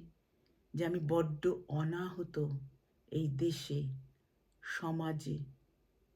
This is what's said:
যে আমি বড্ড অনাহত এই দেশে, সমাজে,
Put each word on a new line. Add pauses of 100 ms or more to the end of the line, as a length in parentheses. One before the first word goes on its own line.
(760)
যে
আমি
বড্ড (200)
অনাহত (540)
এই
দেশে, (720)
সমাজে, (760)